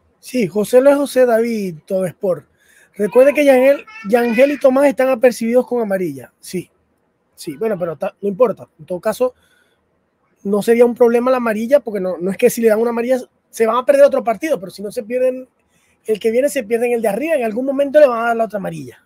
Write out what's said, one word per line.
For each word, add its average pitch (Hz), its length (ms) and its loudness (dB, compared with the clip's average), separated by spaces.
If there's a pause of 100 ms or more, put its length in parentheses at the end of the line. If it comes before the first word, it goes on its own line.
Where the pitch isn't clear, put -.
(200)
Sí, 247 280 -2
José 208 340 2
Luis 277 160 4
José 254 280 0
David, 220 500 -2 (100)
Todo 190 200 -4
Sport. 170 400 -6 (500)
Recuerde 247 380 2
que 294 120 0
Yangel, 277 400 4 (240)
Yangel 240 420 2
y 277 80 -6
Tomás 269 280 4
están 262 200 0
apercibidos 247 580 0
con 247 160 -4
amarilla. 185 560 -6
Sí, - 320 -12 (640)
sí, 151 220 -14
bueno, 202 240 -4
pero 165 160 -6
ta-, 190 240 -8
no 202 80 -6
importa. 208 400 -2 (100)
En 151 80 -20
todo 180 140 -10
caso, 233 340 -4 (1120)
no 202 180 -2
sería 233 240 4
un 240 100 -2
problema 240 360 2
la 254 60 2
amarilla, 233 420 0
porque 208 220 -6
no, 180 160 -6
no 175 120 -6
es 190 80 -6
que 240 120 4
si - 120 -2
le 226 80 2
dan 214 100 2
una 233 100 0
amarilla 240 300 -2 (300)
se - 160 -2
van 220 120 0
a 247 80 -2
perder 277 180 6
otro 262 180 4
partido, 226 380 -4
pero 180 100 -14
si 196 120 -18
no 208 100 -12
se 247 100 -8
pierden 254 460 -4 (580)
el 220 140 -4
que 226 100 -2
viene, 254 200 0
se 277 140 -4
pierden 233 280 -2
el 240 100 -2
de 220 60 -2
arriba, 269 280 -2
en 247 100 -2
algún 226 200 -4
momento 277 360 2
le 294 60 8
van 233 120 -2
a 233 80 -2
dar 233 80 0
la 226 100 -2
otra 214 120 -10
amarilla. 165 480 -10